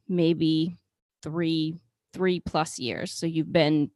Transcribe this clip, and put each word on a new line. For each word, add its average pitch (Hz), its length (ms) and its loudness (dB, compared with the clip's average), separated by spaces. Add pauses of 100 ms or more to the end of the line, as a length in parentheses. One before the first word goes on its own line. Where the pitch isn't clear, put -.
maybe 165 680 2 (460)
three, 160 560 -2 (340)
three 180 260 0
plus - 380 -4
years. 120 340 -6
So - 140 -6
you've 160 260 -2
been 151 440 4